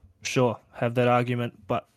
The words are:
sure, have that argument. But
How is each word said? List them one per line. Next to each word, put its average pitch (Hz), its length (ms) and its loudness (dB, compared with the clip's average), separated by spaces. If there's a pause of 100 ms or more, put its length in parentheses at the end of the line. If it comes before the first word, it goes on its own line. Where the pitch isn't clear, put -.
(220)
sure, 123 360 0 (140)
have 120 240 -4
that 123 120 2
argument. 120 460 0 (120)
But - 300 -4